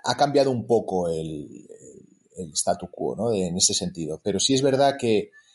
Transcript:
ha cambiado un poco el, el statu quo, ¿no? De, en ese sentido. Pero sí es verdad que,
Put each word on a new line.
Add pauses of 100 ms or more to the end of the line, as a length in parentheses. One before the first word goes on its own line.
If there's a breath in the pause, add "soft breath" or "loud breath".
ha
cambiado
un
poco
el, (720)
el
statu
quo,
¿no?
De,
en
ese
sentido.
Pero
sí
es
verdad
que, (240 soft breath)